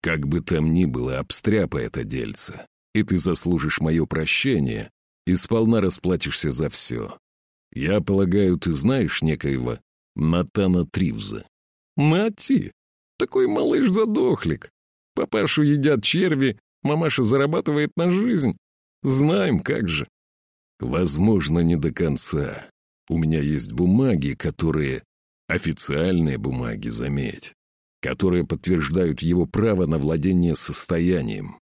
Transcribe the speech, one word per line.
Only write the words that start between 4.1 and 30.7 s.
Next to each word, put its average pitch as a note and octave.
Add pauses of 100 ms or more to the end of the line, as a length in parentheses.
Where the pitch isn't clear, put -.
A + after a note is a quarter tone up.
и F2+
сполна A2+
расплатишься E2+
за C#2+
все. - (520)
Я G#2+
полагаю, F#2+
ты E2+
знаешь F2+
некоего C2+ (380)
Натана F2
Тривза?» A#1 (500)
«Нати? G3 (480)
Такой F#4+
малыш-задохлик. G#3+ (420)
Папашу F#3
едят C#3+
черви, D3 (260)
мамаша D3+
зарабатывает C#3+
на E3+
жизнь. F#3+ (460)
Знаем, D3
как G#2
же». D2 (720)
«Возможно, E2
не E2+
до D2+
конца. - (420)
У E2
меня D#2+
есть D2
бумаги, F2+
которые... D2+ (440)
Официальные E2
бумаги, A#1+
заметь, A#2+ (480)
которые F2
подтверждают E2
его E2+
право G#2
на D#2
владение E2
состоянием». E2